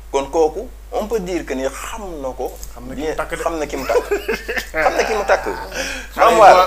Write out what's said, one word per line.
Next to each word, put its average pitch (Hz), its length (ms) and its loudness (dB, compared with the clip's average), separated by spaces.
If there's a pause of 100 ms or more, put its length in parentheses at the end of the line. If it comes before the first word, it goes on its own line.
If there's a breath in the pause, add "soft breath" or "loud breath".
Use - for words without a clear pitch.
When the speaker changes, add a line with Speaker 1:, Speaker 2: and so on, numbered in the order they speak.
(120)
Speaker 1:
Kon 139 180 -2
kooku, 170 380 0 (240)
on 202 160 -4
peut 226 120 -2
dire 175 260 -4
que 147 80 -6
ni 131 140 -4
xam 180 540 -10
na 131 100 -6
ko. 123 200 -8 (220)
Speaker 2:
Xam 123 140 -14
na 131 80 -12
ki 127 60 -8
mu 151 40 -6
Speaker 1:
Bien, 156 100 -4
Speaker 2:
takk 151 140 -6
de. 170 80 -6
Speaker 1:
xam 165 220 -4
na 147 80 -4
ki 147 100 -8
mu 131 80 -6
takk. - 180 0 (340)
Speaker 2:
<laughs> - 340 -8
Speaker 1:
Xam 156 260 2
na 247 60 2
ki 220 100 -2
mu 208 120 -2
takk. - 200 2 (680 loud breath)
Speaker 2:
Xale 147 160 6
yi 220 60 4
Speaker 1:
Maam - 20 6
Waalo. 185 280 10